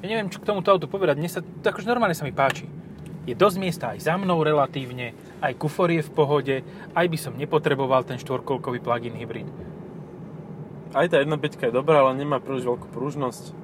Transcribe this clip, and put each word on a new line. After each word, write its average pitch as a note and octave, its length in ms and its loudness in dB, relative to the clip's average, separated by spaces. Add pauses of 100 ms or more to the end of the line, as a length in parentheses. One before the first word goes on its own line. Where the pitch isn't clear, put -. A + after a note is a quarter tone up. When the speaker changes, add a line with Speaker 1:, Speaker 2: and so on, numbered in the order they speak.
Speaker 1:
ja G3 80 -2
neviem, G#3+ 160 0
čo - 80 -8
k - 80 -14
tomuto G3+ 240 2
autu F#3 160 6
povedať. D#3+ 320 2
Mne E3 160 -2
sa, F#3 80 -4
to - 240 -12
akože G3 240 0
normálne A#3 240 4
sa D#3 160 -2
mi - 80 -6
páči. - 320 2 (560)
Je F#3 80 -4
dosť F#3 240 2
miesta E3 400 -4
aj - 80 -12
za E3+ 160 2
mnou F3 240 4
relatívne, C3 720 0 (240)
aj C3 160 -2
kufor D#3+ 320 0
je D#3+ 160 2
v D#3 80 -10
pohode, C#3 440 4 (360)
aj E3+ 160 4
by E3 80 -2
som C3 160 -6
nepotreboval C3+ 720 2
ten B2 160 -8
štvorkolkový B2+ 640 -4
plug-in A#2+ 320 -2
hybrid. A2+ 320 -8 (1400)
Speaker 2:
Aj E3+ 160 4
tá D3 160 6
jedna D#3 160 0
päťka C#3+ 320 -2
je - 20 -4
dobrá, C#3+ 300 6
ale C3 160 4
nemá C#3+ 160 0
príliš B2 320 -2
veľkú - 240 -4
pružnosť. C#3 720 -4